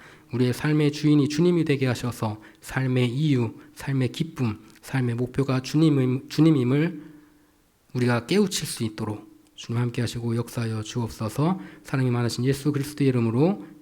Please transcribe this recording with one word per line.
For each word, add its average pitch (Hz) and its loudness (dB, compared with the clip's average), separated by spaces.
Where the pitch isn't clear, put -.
우리의 123 2
삶의 151 2
주인이 147 4
주님이 170 2
되게 131 2
하셔서 113 -4
삶의 127 0
이유, 127 0
삶의 131 -2
기쁨, - -4
삶의 123 -2
목표가 127 -2
주님임-, 135 2
주님임을 151 2
우리가 120 0
깨우칠 190 0
수 - -6
있도록 107 -8
주님 117 -4
함께 120 -2
하시고 117 -4
역사하여 113 -4
주옵소서. 123 -4
사랑이 131 -2
많으신 120 -2
예수 135 0
그리스도의 135 -2
이름으로 123 2